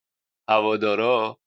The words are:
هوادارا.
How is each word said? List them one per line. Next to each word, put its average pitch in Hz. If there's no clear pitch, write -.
هوادارا. 107